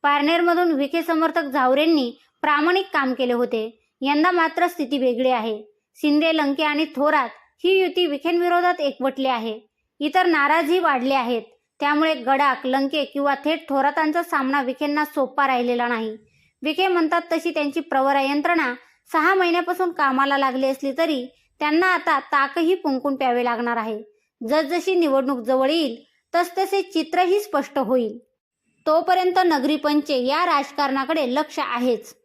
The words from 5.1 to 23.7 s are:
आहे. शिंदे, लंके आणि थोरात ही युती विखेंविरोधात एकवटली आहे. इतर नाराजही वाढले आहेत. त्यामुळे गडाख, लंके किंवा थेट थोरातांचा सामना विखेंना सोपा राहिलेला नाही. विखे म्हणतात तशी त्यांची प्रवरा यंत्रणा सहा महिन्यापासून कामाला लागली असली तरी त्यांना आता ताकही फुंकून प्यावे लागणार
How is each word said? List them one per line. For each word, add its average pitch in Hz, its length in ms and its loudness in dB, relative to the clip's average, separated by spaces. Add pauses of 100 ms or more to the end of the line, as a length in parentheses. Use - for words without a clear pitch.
आहे. 226 340 -2 (320)
शिंदे, 302 420 2
लंके 285 260 0
आणि 302 220 0 (100)
थोरात 285 340 2 (340)
ही 381 160 4
युती 359 260 0
विखेंविरोधात 349 760 0
एकवटली 269 460 -2
आहे. 226 320 -4 (400)
इतर 359 260 0
नाराजही 320 540 2
वाढले 269 340 0
आहेत. 240 280 -2 (380)
त्यामुळे 302 340 0
गडाख, 262 420 2 (100)
लंके 269 400 0
किंवा 277 300 -2
थेट 311 340 -4
थोरातांचा 294 540 0
सामना 285 380 -2
विखेंना 294 440 -2
सोपा 277 420 -2
राहिलेला 240 400 0
नाही. 220 300 -4 (440)
विखे 339 260 0
म्हणतात 339 340 2 (100)
तशी 330 180 -2
त्यांची 294 300 -4
प्रवरा 277 420 0
यंत्रणा 285 520 0 (380)
सहा 330 220 4
महिन्यापासून 349 580 0
कामाला 277 460 0
लागली 262 300 0
असली 269 300 -4
तरी 311 280 -2 (340)
त्यांना 311 280 2
आता 339 320 2
ताकही 294 560 0
फुंकून 277 400 -2
प्यावे 247 280 0
लागणार 240 340 -2